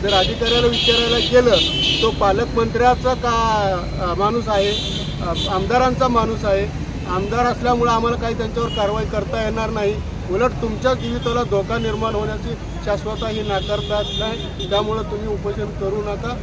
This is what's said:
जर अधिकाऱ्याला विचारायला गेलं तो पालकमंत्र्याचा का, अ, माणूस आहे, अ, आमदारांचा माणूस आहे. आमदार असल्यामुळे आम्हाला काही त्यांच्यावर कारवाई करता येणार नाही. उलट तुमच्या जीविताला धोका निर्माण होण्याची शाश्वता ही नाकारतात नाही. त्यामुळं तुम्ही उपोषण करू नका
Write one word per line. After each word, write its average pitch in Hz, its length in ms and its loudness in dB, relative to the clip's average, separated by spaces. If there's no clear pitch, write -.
जर 202 100 2
अधिकाऱ्याला 233 540 2
विचारायला 233 500 2
गेलं 233 380 6
तो 226 80 2
पालकमंत्र्याचा 233 1040 2
का, 240 220 0
अ, 180 120 0
माणूस 214 340 0
आहे, 202 240 2
अ, 175 340 -2
आमदारांचा 247 520 2
माणूस 220 380 0
आहे. 202 400 0
आमदार 208 380 0
असल्यामुळे 240 460 2
आम्हाला 233 260 2
काही 233 200 -2
त्यांच्यावर 226 320 -2
कारवाई 214 360 0
करता 214 380 -2
येणार 220 260 -2
नाही. 214 260 0
उलट 240 200 2
तुमच्या 233 320 0
जीविताला 240 500 -2
धोका 202 340 0
निर्माण 220 380 -2
होण्याची 214 380 -4
शाश्वता 214 440 -2
ही 220 120 -4
नाकारतात 202 640 -2
नाही. 220 500 -4
त्यामुळं 208 320 0
तुम्ही 214 260 -6
उपोषण 208 380 -4
करू 202 360 -4
नका 202 420 -4